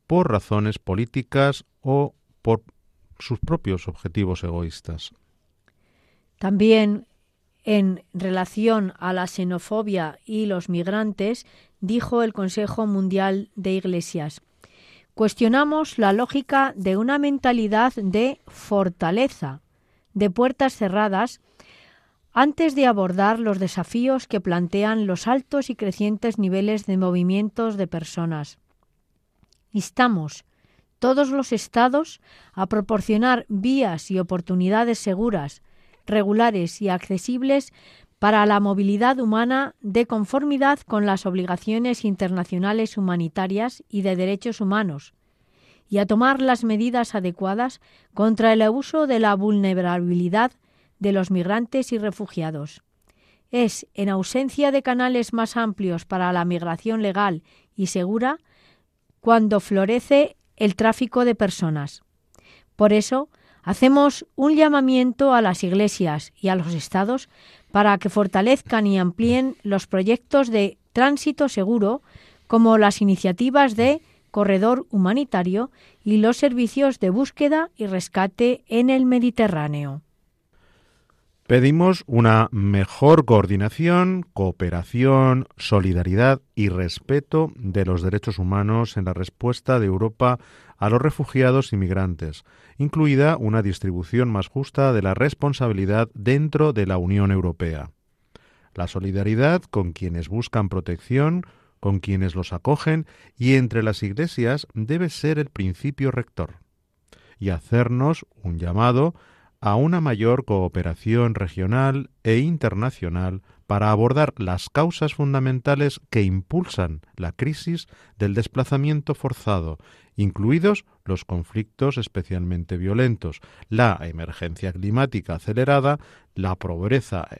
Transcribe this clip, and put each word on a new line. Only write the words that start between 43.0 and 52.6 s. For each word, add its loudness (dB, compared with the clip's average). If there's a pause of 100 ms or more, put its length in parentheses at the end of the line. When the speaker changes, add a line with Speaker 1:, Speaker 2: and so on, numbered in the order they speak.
Speaker 2:
y -4
de 0
derechos -4
humanos, -4 (720)
y 0
a 0
tomar 2
las 2
medidas -2
adecuadas -4 (360)
contra 4
el 4
abuso 0
de 0
la 2
vulnerabilidad 0 (440)
de -2
los 0
migrantes -2
y -2
refugiados. -8 (720)